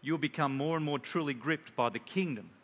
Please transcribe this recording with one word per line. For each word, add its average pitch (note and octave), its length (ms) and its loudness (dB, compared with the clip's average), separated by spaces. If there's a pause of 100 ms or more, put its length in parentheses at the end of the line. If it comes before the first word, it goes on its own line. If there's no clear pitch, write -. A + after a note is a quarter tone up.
you'll D#3 160 0
become C#3+ 380 2
more D#3 200 0
and D#3 80 0
more C#3+ 140 2
truly D3 360 0
gripped D3 420 -2
by A#2 140 4
the A2 80 -4
kingdom C3+ 520 -4 (140)